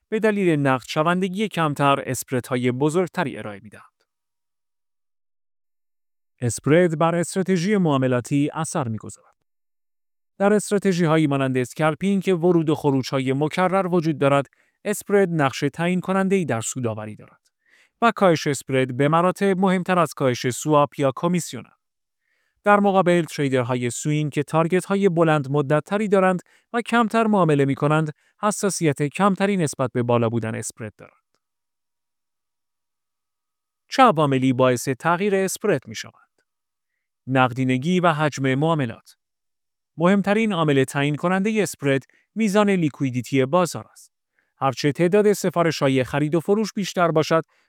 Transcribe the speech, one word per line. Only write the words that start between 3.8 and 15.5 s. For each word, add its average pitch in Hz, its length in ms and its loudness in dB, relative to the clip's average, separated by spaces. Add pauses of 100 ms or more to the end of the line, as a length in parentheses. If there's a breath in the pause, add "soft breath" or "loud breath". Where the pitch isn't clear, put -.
اسپرد 156 580 2
بر 165 160 0
استراتژی 185 640 -2
معاملاتی 143 760 0
اثر 156 340 -6
می‌گذارد. - 480 -12 (1000)
در 202 160 2
استراتژی‌هایی 175 760 0
مانند 135 300 -2
اسکالپینگ 160 640 -2
که 190 100 0
ورود 165 360 0
و 147 60 2
خروج‌های 135 580 -2
مکرر 180 540 -2
وجود 165 300 0
دارد، 139 300 2 (380)
اسپرد 196 460 0
نقش 147 320 0 (100)